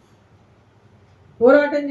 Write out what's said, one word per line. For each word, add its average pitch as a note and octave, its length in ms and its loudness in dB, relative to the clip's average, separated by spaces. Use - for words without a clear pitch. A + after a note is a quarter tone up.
పోరాటం C#4+ 500 0